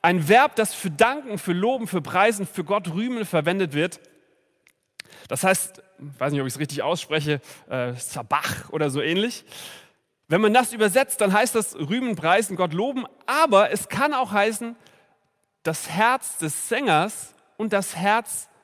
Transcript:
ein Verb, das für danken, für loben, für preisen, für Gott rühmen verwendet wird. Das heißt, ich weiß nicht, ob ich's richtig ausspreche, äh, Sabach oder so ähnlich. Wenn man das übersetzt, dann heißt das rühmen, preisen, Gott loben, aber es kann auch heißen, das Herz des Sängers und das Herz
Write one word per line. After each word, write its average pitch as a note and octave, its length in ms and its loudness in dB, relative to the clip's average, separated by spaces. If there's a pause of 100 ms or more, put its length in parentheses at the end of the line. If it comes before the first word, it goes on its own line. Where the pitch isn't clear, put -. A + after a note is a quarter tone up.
ein E3+ 240 4
Verb, C4 260 6
das A3 200 0
für F3+ 160 -6
danken, A#3 480 2
für F#3 120 -4
loben, A3+ 360 0
für F#3 120 -4
preisen, G3+ 460 2
für - 180 -8
Gott F3 300 -4
rühmen A3+ 320 -4
verwendet E3+ 480 0
wird. E3 260 -2 (1300)
Das - 160 -4
heißt, - 380 0 (160)
ich C#3+ 220 -18
weiß C#3 120 0
nicht, C#3+ 100 -2
ob C3 40 -2
ich's C3 140 -8
richtig C#3 240 -6
ausspreche, D3+ 580 -2 (260)
äh, B2 260 -4
Sabach - 760 -4
oder D#3 220 -2
so C#3 100 -2
ähnlich. F#3+ 440 -2 (840)
Wenn F3 140 4
man G#3+ 120 4
das A#3+ 200 4
übersetzt, G#3+ 480 2
dann G3 120 4
heißt A3+ 220 2
das - 200 -2
rühmen, A3 400 -4
preisen, F#3 400 2
Gott F3 160 0
loben, A#3+ 340 -4 (200)
aber C#4+ 460 4
es - 180 -4
kann C#4+ 240 0
auch B3+ 180 -2
heißen, A3 440 0 (880)
das - 260 -6
Herz A3+ 480 0
des - 320 -6
Sängers G#3 640 0 (240)
und G#3+ 160 -4
das G3 220 -2
Herz G3+ 520 -2 (160)